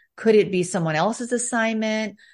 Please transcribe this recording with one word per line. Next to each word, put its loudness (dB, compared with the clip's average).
Could 4
it 4
be 2
someone -2
else's -2
assignment? -2